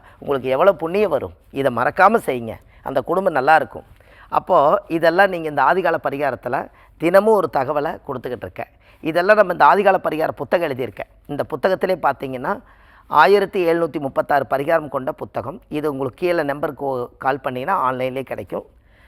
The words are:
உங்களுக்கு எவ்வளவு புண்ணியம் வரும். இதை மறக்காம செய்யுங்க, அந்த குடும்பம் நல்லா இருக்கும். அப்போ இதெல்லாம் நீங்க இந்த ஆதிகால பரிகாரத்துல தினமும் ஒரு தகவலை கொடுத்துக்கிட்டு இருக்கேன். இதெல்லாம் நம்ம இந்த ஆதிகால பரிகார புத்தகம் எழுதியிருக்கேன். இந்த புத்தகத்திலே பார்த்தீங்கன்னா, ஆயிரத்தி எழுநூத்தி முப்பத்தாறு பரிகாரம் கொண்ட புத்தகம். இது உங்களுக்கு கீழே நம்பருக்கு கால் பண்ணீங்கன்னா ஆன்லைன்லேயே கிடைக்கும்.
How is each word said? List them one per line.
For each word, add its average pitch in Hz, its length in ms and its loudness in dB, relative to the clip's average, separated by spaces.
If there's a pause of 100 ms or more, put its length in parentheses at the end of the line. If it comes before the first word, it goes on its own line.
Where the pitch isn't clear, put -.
(240)
உங்களுக்கு 131 260 -2
எவ்வளவு 156 340 2
புண்ணியம் 175 320 -2
வரும். 92 180 -6 (280)
இதை 131 180 2
மறக்காம 185 480 4
செய்யுங்க, 117 280 -6 (340)
அந்த 135 120 -2
குடும்பம் 180 380 -2
நல்லா 151 220 4
இருக்கும். - 260 -12 (420)
அப்போ 156 300 2 (280)
இதெல்லாம் 170 460 2
நீங்க 160 160 -6
இந்த 139 140 0
ஆதிகால 165 340 2 (100)
பரிகாரத்துல 139 600 -4 (340)
தினமும் 196 380 4
ஒரு 160 180 -2
தகவலை 147 360 -2 (140)
கொடுத்துக்கிட்டு 123 400 -10
இருக்கேன். - 240 -14 (300)
இதெல்லாம் 175 340 2
நம்ம 196 160 4
இந்த 156 140 4
ஆதிகால 190 380 6
பரிகார 156 240 -2
புத்தகம் 156 420 -2
எழுதியிருக்கேன். 123 420 -8 (140)
இந்த 139 260 -6
புத்தகத்திலே 185 440 -4 (100)
பார்த்தீங்கன்னா, 135 540 -6 (480)
ஆயிரத்தி 185 600 4
எழுநூத்தி 165 320 0
முப்பத்தாறு 139 500 0
பரிகாரம் 147 400 0
கொண்ட 135 220 -6
புத்தகம். 120 560 -10
இது 151 240 -4
உங்களுக்கு 135 360 -4
கீழே 170 160 0
நம்பருக்கு 139 760 -4
கால் 135 220 -2
பண்ணீங்கன்னா 131 520 -2
ஆன்லைன்லேயே 131 300 -4
கிடைக்கும். 117 440 -10 (420)